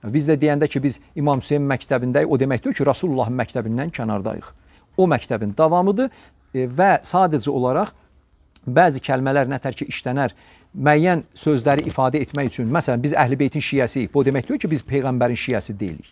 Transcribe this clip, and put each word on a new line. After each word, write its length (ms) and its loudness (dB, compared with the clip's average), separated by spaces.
Biz 240 0
də 120 4
deyəndə 280 2
ki, 140 -4
biz 180 -2
İmam 260 0
Hüseyn 280 0
məktəbindəyik, 640 0
o 80 2
demək 260 0
deyil 100 -2
ki, 120 0
Rasulullahın 520 0
məktəbindən 540 -4
kənardayıq. 560 -6
O 100 4
məktəbin 500 -2
davamıdır, 540 2
e, 120 -2
və 240 2
sadəcə 460 0
olaraq 420 0
bəzi 380 2
kəlmələr 480 0
nətər 240 -6
ki 160 -8
işlənər, 400 -2
müəyyən 520 2
sözləri 560 0
ifadə 340 0
etmək 220 -6
üçün, 260 -4
məsələn, 300 0
biz 100 0
Əhl-i 260 2
Beytin 220 0
şiəsiyik, 540 -2
bu 100 2
demək 240 0
deyil 120 -2
ki, 100 -4
biz 120 -2
Peyğəmbərin 540 -2
şiəsi 420 -4
deyilik. 340 -8